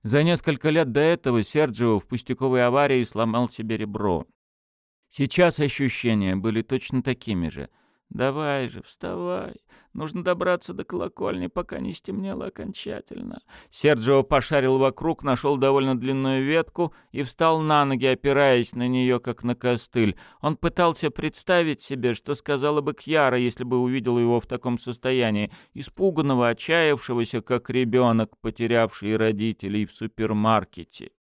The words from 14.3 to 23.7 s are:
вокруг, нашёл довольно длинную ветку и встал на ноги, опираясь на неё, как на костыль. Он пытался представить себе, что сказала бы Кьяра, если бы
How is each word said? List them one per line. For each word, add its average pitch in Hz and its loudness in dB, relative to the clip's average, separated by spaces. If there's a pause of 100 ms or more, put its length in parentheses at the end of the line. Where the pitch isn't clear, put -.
вокруг, 139 0
нашёл 143 0
довольно 135 2
длинную 135 -2
ветку 160 -2 (180)
и 139 -6
встал 160 0
на 151 2
ноги, 131 -2
опираясь 131 4
на 123 -4
неё, 127 2
как - -8
на 123 -2
костыль. 120 0 (260)
Он 151 -2
пытался 165 0
представить 160 -2
себе, 123 -2
что - -8
сказала 147 0
бы 143 -4
Кьяра, 139 2
если 123 -2
бы 123 0